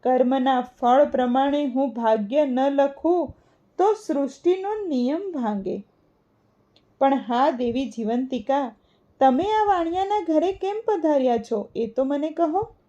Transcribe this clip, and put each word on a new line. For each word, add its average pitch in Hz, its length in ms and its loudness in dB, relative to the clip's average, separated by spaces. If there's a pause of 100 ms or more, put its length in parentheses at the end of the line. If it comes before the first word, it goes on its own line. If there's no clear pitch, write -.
કર્મના 254 600 2
ફળ 254 440 2
પ્રમાણે 269 600 0
હું 269 260 -2
ભાગ્ય 226 560 0
ન 254 140 -2
લખું 277 760 0 (440)
તો 403 160 4
સૃષ્ટિનો 381 920 -2
નિયમ 311 460 -2
ભાંગે. 208 520 -4 (1120)
પણ 269 160 4
હા 247 360 0
દેવી 247 400 -4
જીવંતિકા, 247 840 -2 (460)
તમે 262 240 4
આ 427 200 2
વાણિયાના 381 640 0
ઘરે 320 240 2
કેમ 381 240 -6 (100)
પધાર્યા 302 500 2
છો 220 400 -4
એ 226 100 -2
તો 254 180 -2
મને 285 260 -2
કહો. 339 440 -2 (140)